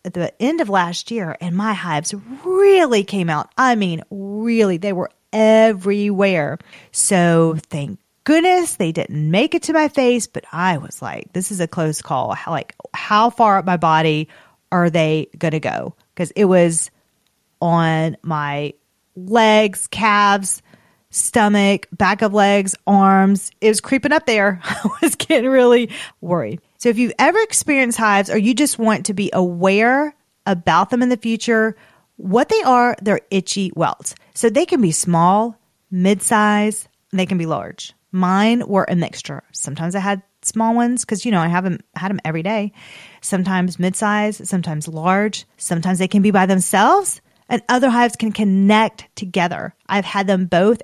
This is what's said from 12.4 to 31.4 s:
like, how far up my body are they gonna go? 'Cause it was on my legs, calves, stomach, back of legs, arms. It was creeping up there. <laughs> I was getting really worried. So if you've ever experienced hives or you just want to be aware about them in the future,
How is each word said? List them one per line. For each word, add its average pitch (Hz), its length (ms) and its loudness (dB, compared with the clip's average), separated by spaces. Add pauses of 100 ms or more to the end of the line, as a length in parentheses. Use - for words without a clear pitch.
like, - 240 -8 (180)
how - 380 2
far 208 280 2
up 175 60 -2
my 180 120 0
body 160 520 0 (420)
are 175 200 2
they 156 380 0 (100)
gonna 160 220 -4
go? 64 340 -8 (200)
'Cause 175 220 -8
it 208 80 2
was 175 460 2 (720)
on 165 600 0
my 147 520 -6 (420)
legs, 214 720 2
calves, 202 760 0 (480)
stomach, 208 840 0
back 196 300 0
of 202 120 0
legs, 202 400 2 (120)
arms. 196 640 4 (100)
It 220 80 2
was 214 120 2
creeping 269 320 -2
up 320 140 0
there. 202 340 2
<laughs> - 40 -20
I - 260 -6 (100)
was 320 140 0
getting 262 340 0
really 247 420 4 (300)
worried. 160 400 -4 (180)
So - 100 -2
if 220 100 0
you've 240 200 0
ever 330 200 2
experienced 277 600 0
hives 202 320 2
or - 80 0
you 220 160 2
just 277 240 -2
want 202 280 0
to 208 80 -4
be 196 180 -4
aware 196 840 0 (320)
about 180 440 0
them 240 120 0
in 247 80 0
the 247 60 0
future, 220 600 -2 (400)